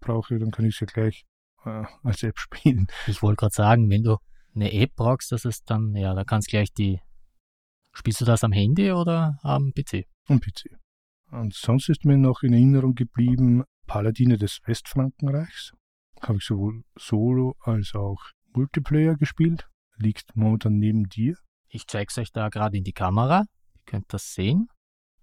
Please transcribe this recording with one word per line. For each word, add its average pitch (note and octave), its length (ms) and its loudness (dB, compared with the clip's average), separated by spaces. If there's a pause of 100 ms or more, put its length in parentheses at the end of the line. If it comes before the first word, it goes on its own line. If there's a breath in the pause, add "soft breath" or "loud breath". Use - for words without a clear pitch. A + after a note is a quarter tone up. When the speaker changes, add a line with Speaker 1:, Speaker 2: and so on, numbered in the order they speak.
Speaker 1:
brauche, A2+ 380 -4
dann A2+ 120 -2
kann A2 140 -2
ich's A2 160 -2
ja G#2+ 60 -4
gleich, A2 400 -4 (380)
äh, A2 200 -8 (180)
als A#2 200 -2
App A2 160 -6
<laughs> - 0 -
spielen. A#2 480 0 (200)
Speaker 2:
Ich G2+ 160 -4
wollte G#2 180 2
grad G#2 120 0
sagen, A2 380 4
wenn G#2 120 4
du A2 140 2 (380)
eine G#2 180 -2
App A2 240 0
brauchst, B2 360 -2
dass A#2+ 120 -4
es A#2 200 -6
dann, A2 300 -2
ja, F#2+ 200 -2
da F#2+ 100 -2
kannst G#2 240 -2
gleich G#2 240 0
die, G2 280 -2 (920)
spielst - 280 -4
du A#2+ 60 -2
das A#2 180 4
am G#2+ 80 2
Handy C#3 400 2
oder E3 500 0
am C#3 300 0
P C#3 120 -6
C? - 220 -6 (200)
Speaker 1:
Am C3+ 140 4
P - 120 -6
C. - 160 -16 (640)
Und A2+ 240 -6
sonst - 340 0
ist - 160 0
mir C#3 140 6
noch C3 240 2
in B2+ 100 2
Erinnerung C3 420 6
geblieben, B2 680 2 (220)
Paladine A2 500 2
des G2+ 300 -4
Westfrankenreichs. C3+ 1080 -4 (480)
Habe G#2 180 -2
ich - 60 -6
sowohl G#2+ 400 -4 (140)
Solo B2+ 600 0
als A2 340 -2
auch G2+ 260 -4 (320)
Multiplayer D3+ 640 0
gespielt. D#3+ 500 0 (300)
Liegt - 400 -4
momentan G#2+ 420 2
neben G#2+ 300 0
dir. B2 280 -4 (320)
Speaker 2:
Ich - 180 -16
zeig's - 320 -8
euch A#2 140 -8
da G#2+ 180 -4
grad G#2 240 -4
in G2 100 -4
die F#2+ 80 -6
Kamera. A2+ 480 0 (340)
Ihr - 120 -20
könnt - 260 -8
das - 220 -10
sehen. D3 340 0 (540)